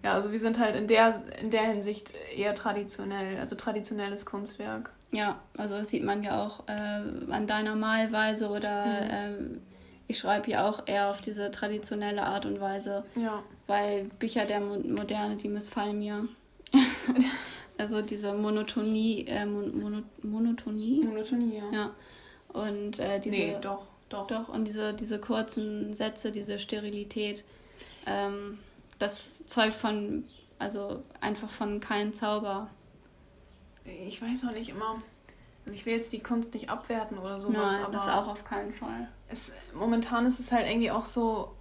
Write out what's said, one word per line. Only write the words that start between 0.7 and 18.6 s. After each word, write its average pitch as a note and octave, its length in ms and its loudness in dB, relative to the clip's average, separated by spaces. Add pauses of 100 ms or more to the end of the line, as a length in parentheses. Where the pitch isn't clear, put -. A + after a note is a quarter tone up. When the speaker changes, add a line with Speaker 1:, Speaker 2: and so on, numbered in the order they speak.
Speaker 1:
in G#3 140 0
der, A3+ 340 8 (180)
in A3 100 -2
der A3 120 4
Hinsicht G#3 500 0 (240)
eher G3+ 200 2
traditionell, G3 840 -2
also - 160 -4
traditionelles G3+ 720 -4
Kunstwerk. G#3 640 -6 (220)
Speaker 2:
Ja, G#3 260 0 (180)
also G#3 200 -2
das G#3 140 -2
sieht - 140 0
man G3+ 200 2
ja G3+ 200 0
auch, - 240 -8
äh, G#3 640 -4
an G#3+ 140 0
deiner G#3+ 300 2
Malweise A3 760 4
oder, G#3 360 0
Speaker 1:
Mhm. G#3 240 2
Speaker 2:
ähm, G3+ 520 -4 (460)
ich A3 100 -2
schreibe G#3 320 2
ja F#3+ 180 4
auch G#3+ 180 -2
eher G3+ 240 2
auf G3 100 -4
diese G3+ 320 -4
traditionelle G#3 720 -2
Art G3+ 220 0
und G3+ 140 -2
Weise. G3 440 -2 (100)
Speaker 1:
Ja. A3 280 -2 (260)
Speaker 2:
Weil G3+ 360 2 (140)
Bücher A3+ 280 2
der G#3 140 2
Mo-, G3+ 180 -2 (100)
Moderne, G#3 480 0
die G#3 120 -4
missfallen G#3 500 -2
mir. G#3 280 -2 (460)
<laughs> C4+ 60 12 (1000)
Also G#3+ 240 0
diese G#3 320 -2
Monotonie, G#3+ 920 2